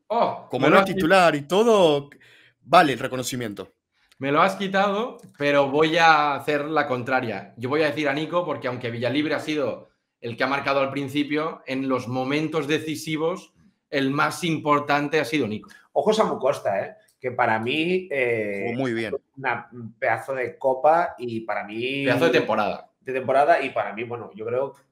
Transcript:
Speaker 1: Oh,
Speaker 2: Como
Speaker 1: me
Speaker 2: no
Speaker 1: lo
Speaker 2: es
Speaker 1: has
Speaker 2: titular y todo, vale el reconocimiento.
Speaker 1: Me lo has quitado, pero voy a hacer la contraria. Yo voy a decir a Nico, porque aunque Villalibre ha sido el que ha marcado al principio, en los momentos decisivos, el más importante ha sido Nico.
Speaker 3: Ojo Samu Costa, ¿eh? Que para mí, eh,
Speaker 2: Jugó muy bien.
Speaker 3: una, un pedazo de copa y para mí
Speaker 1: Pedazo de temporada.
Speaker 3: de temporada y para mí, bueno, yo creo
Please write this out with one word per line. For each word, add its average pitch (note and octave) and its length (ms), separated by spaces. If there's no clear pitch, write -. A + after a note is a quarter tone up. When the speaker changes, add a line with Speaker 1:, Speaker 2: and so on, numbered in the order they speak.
Speaker 1:
Oh, - 420
Speaker 2:
Como C3 160
Speaker 1:
me D3+ 40
Speaker 2:
no F#3+ 60
Speaker 1:
lo G3 60
Speaker 2:
es F#3+ 60
Speaker 1:
has F3+ 60
Speaker 2:
titular F3 420
y C#3+ 60
todo, F3 680
vale D3+ 320
el A2+ 40
reconocimiento. A#2+ 760
Speaker 1:
Me C3+ 140
lo D#3 100
has F#3+ 140
quitado, G3 640
pero C#3+ 340
voy D#3+ 280
a D3+ 360
hacer C#3+ 300
la D3 240
contraria. B2 720
Yo A#2+ 100
voy D3+ 140
a D3+ 40
decir D3 220
a C#3 60
Nico, D#3+ 300
porque C3 220
aunque B2 240
Villalibre C3 440
ha B2+ 60
sido C#3 500
el A#2 160
que C3+ 60
ha C3 60
marcado C#3 320
al C3+ 100
principio, C#3+ 760
en C3+ 220
los B2 200
momentos C#3+ 580
decisivos, D#3 840
el C3+ 200
más D3+ 320
importante D3 800
ha C#3+ 40
sido C#3 220
Nico. G#2 240
Speaker 3:
Ojo F3 200
Samu F#3+ 260
Costa, A#2+ 460
¿eh? D#3+ 100
Que B2 120
para A2+ 260
mí, D#3+ 520
eh, A2+ 580
Speaker 2:
Jugó A#2 100
muy C3 160
bien. A2+ 200
Speaker 3:
una, B2 360
un A#2 260
pedazo A#2+ 360
de B2 220
copa D3 640
y A#2 220
para G#2 240
mí B2+ 400
Speaker 1:
Pedazo C#3 220
de D#3+ 40
temporada. G#2+ 600
Speaker 3:
de C3 120
temporada C3 500
y C3 80
para G2+ 220
mí, A2 120
bueno, A2+ 300
yo G#2+ 120
creo B2+ 280